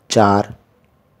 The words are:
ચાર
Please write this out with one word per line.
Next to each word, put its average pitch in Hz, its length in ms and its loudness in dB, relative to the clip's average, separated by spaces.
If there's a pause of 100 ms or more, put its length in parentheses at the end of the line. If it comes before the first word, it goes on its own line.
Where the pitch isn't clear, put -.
ચાર 101 340 2 (760)